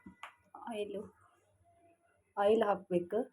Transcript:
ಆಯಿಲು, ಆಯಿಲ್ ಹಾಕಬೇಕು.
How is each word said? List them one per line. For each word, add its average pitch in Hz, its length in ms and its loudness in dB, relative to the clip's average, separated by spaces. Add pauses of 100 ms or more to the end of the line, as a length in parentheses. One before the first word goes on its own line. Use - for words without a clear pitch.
(720)
ಆಯಿಲು, 202 320 -6 (1400)
ಆಯಿಲ್ 220 260 6
ಹಾಕಬೇಕು. 190 500 0 (120)